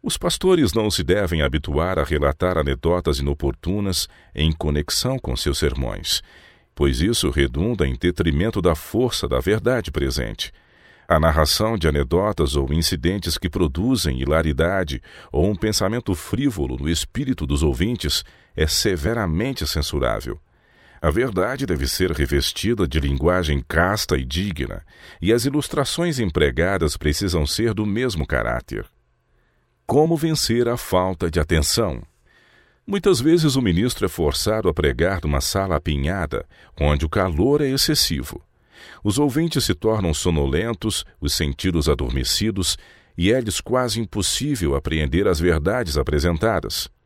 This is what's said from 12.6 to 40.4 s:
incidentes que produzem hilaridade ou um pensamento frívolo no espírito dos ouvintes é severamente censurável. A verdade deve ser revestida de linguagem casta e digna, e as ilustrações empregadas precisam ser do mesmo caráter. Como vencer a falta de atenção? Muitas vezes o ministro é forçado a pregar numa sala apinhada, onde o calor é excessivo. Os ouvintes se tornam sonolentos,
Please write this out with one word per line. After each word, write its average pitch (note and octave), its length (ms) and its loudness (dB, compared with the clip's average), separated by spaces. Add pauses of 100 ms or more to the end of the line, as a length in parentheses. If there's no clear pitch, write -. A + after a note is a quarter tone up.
incidentes E2+ 680 0
que F2+ 120 -4
produzem E2+ 720 0
hilaridade D#2 800 0 (280)
ou D#2+ 160 2
um G#2 100 0
pensamento G#2+ 600 0
frívolo G2+ 640 -2
no C#2 120 -2
espírito - 560 -2
dos C#2 160 0
ouvintes D#2 640 0 (320)
é D#2 100 2
severamente G2 1000 0
censurável. B1 720 -2 (640)
A D#2+ 100 2
verdade A#2+ 540 0
deve D2+ 200 -2
ser F#2 260 0
revestida D#2+ 760 0
de D#2 120 -2
linguagem D2 680 0
casta F2 500 0
e C2+ 60 -2
digna, B1+ 600 -6 (380)
e F#2+ 120 4
as A#2+ 100 2
ilustrações D3 720 -2
empregadas E2 800 0
precisam D#2+ 500 0
ser A2 280 0
do G#2+ 120 -2
mesmo G2+ 400 -2
caráter. A#1 600 -4 (1000)
Como D#3 300 4
vencer C#3 540 2
a A#2+ 80 0
falta F#2 520 0
de E2 120 0
atenção? D#2 600 0 (840)
Muitas F#3+ 320 4
vezes D#3 380 4
o C3 40 2
ministro F#2+ 440 2
é - 20 0
forçado F2+ 640 0
a D#2 40 0
pregar D#2 500 0
numa C#2+ 180 0
sala F#2+ 340 0
apinhada, D2+ 720 -2 (340)
onde D2 260 2
o D#2 40 -2
calor F#2+ 500 2
é D3 80 0
excessivo. C3 760 -2 (600)
Os G#2 160 2
ouvintes D3 460 2
se - 100 2
tornam G#2 380 0
sonolentos, E2+ 920 0 (140)